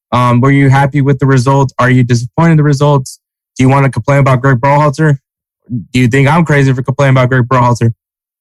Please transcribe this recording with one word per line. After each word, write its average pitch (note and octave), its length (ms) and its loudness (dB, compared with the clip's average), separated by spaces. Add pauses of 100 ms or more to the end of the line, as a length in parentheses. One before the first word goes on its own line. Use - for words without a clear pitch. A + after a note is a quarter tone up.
(100)
Um, A#2+ 300 0
were C3+ 120 2
you C#3 180 2
happy C#3 300 0
with C3+ 180 0
the C#3+ 80 -2
results? C3+ 520 0
Are B2 120 0
you B2+ 140 2
disappointed B2 480 -2
in D#3 60 2
the D3 40 2
results? C#3+ 580 -2 (360)
Do C3 80 0
you C3 40 2
wanna C3+ 220 0
complain C#3 300 -2
about C3 200 0
Greg C3+ 180 0
Berhalter? C#3+ 600 0 (720)
Do B2+ 100 -2
you B2+ 80 2
think C3+ 200 2
I'm E3+ 160 0
crazy C#3 280 0
for B2+ 100 -6
complaining C3+ 320 0
about B2+ 140 2
Greg B2+ 160 0
Berhalter? A#2+ 480 0 (480)